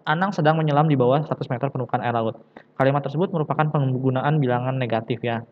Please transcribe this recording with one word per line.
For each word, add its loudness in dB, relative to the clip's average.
Anang 0
sedang 2
menyelam 2
di 2
bawah 4
seratus -6
meter -4
permukaan -4
air -4
laut. -2
Kalimat 2
tersebut -2
merupakan 0
penggunaan 0
bilangan 0
negatif -2
ya, -4